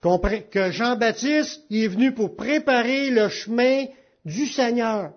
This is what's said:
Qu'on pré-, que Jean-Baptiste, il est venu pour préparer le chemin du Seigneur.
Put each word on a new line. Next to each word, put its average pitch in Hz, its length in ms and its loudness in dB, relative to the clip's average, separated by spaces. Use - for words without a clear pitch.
Qu'on 175 180 2
pré-, 202 240 -2
que 190 260 -2
Jean-Baptiste, 233 1000 -2
il 220 160 0
est - 20 0
venu 233 260 2
pour 220 220 -4
préparer 269 760 0
le 214 200 4
chemin 254 560 0
du 185 200 -4
Seigneur. 226 720 -2